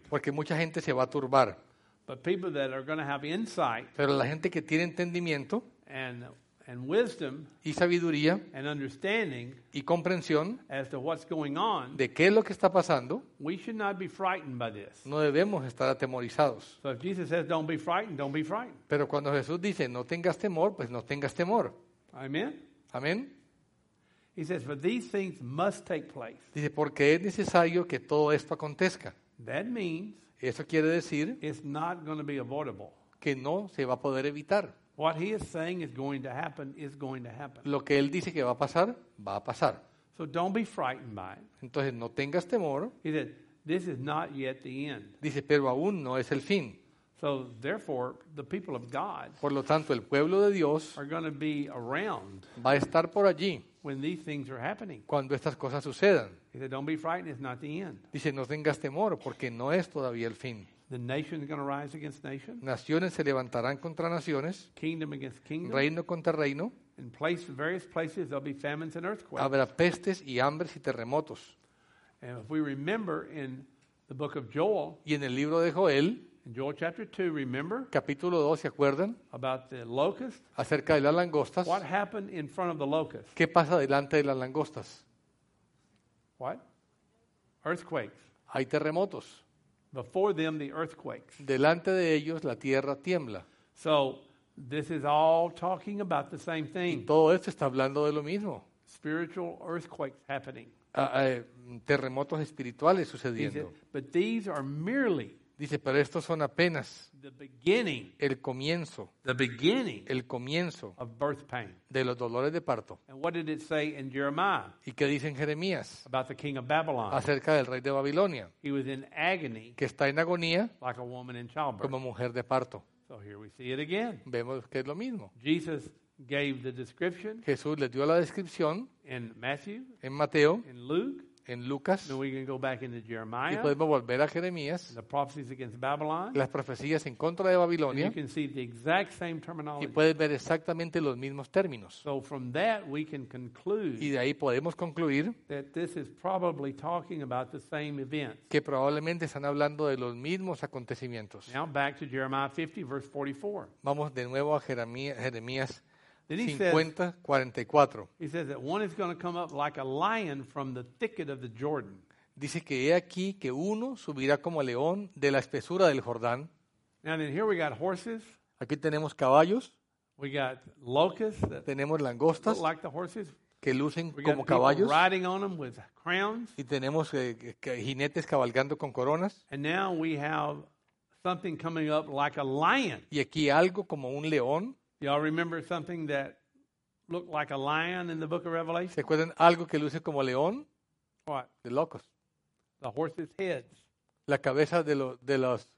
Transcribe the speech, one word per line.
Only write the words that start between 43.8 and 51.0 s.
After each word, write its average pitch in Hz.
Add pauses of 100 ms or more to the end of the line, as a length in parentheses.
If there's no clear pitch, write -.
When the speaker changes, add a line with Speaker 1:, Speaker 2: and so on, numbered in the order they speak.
Speaker 2:
is 127
not 151
yet 135
the 135
end." 101
Speaker 1:
Dice, 139
"Pero 143
aún 165
no 127
es 127
el 139
fin." 147 (400)
Speaker 2:
So 131
therefore, 135 (200)
the -
people 175
of 120
God 131 (100)
Speaker 1:
Por 143
lo 135
tanto, 151
el 117
pueblo 156
de 202
Dios 156
Speaker 2:
are 143